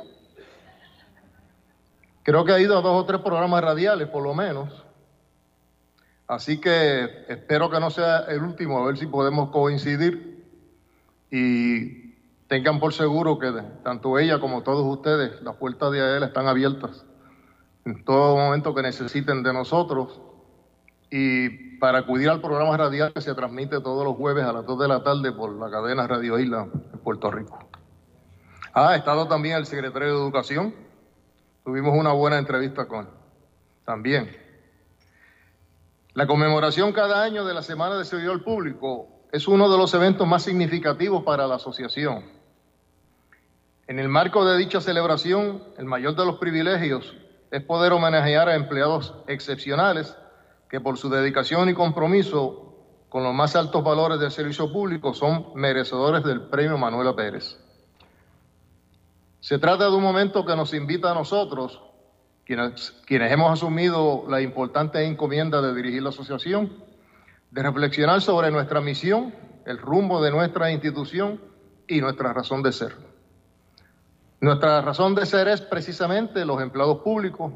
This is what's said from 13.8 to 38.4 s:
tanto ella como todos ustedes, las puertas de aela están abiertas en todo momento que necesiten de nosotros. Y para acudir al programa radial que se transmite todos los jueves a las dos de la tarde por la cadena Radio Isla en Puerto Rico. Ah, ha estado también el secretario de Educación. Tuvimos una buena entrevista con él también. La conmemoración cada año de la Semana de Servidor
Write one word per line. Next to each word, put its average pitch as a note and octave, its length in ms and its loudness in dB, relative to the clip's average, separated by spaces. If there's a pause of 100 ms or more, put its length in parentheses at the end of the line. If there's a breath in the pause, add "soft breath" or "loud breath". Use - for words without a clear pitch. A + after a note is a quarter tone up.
tanto B2+ 340 -2
ella D#3 220 2
como B2+ 220 -4
todos C#3+ 200 0
ustedes, C#3 600 -2
las A2 120 -10
puertas C3+ 340 -4
de C#3 120 0
aela C3+ 240 0
están C3 200 -2
abiertas C3+ 600 0 (800 soft breath)
en A2+ 180 -10
todo C#3+ 320 4
momento C#3+ 400 0
que C3+ 60 -2
necesiten C3 600 -4
de B2+ 120 0
nosotros. C3 640 -2 (880)
Y B2+ 680 -2
para B2+ 220 4
acudir B2+ 300 0
al D#3+ 120 2
programa D3+ 340 0
radial D3 380 0
que D3 80 -6
se C#3 120 -6
transmite C3 460 -4
todos C3+ 240 -4
los B2+ 140 -2
jueves C#3+ 260 0
a A#2+ 80 -2
las A2+ 140 -6
dos B2+ 120 -4
de C#3+ 120 2
la C3 160 0
tarde C#3 260 0
por G#2+ 220 -8
la G#2+ 180 -10
cadena A#2+ 340 -2
Radio A#2+ 320 -2
Isla A#2 300 -2 (240)
en - 80 -16
Puerto G#2 320 -4
Rico. A2 280 -12 (1120 loud breath)
Ah, C#3+ 160 6
ha F3+ 80 6
estado D#3 320 0
también D#3 260 0
el D3+ 100 -2
secretario C#3 440 -4
de D3 60 0
Educación. C#3 600 -2 (880)
Tuvimos C#3 340 0
una D#3 140 2
buena D3 280 2
entrevista C3+ 500 -4
con G#2+ 160 -10
él - 60 -20 (760)
también. A#2 500 -4 (1800 soft breath)
La C#3+ 140 0
conmemoración D3+ 640 4
cada G#3 320 2
año G#3+ 220 -2
de F3+ 80 -4
la D#3 100 -6
Semana E3+ 320 -4
de F#3 80 -4
Servidor F3 400 -4